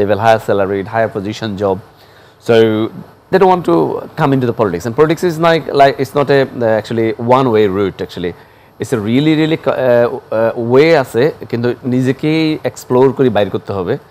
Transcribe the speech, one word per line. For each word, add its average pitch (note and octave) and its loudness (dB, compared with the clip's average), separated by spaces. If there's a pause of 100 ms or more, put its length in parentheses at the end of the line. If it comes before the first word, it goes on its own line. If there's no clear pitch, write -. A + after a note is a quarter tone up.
level, G2+ 0
higher A2+ 4
salaried, G2 -2
higher A2+ -2
position G#2 -8
job। G2 0 (720)
So A#2 4 (760)
they F#3 2
don't F#3 4
want F3 -2
to E3 0 (160)
come D3 0
into B2 0
the - -6
politics। F2 -2
And A#2 -6
politics D#3+ 2
is E3 -2
like, E3 0
like, C#3 4
it's C3 -6
not C#3 0
a, C#3 4
uh, A2+ -2
actually A2+ -2
one C3 4
way G#2+ 4 (100)
route F#2+ -2
actually। F2 -8 (500)
It's - -10
a A#2 0
really, D3 2
really, D#3 0
uh, - -2
uh, A#2+ 0
way D#3+ 6
আছে, B2+ 0 (180)
কিন্তু A#2+ -2 (100)
নিজেকেই C#3+ -2
এক্সপ্লোর B2+ 0
করে C3 2
বাইর G2+ 0
করতে G#2 -8
হবে G2 -4 (120)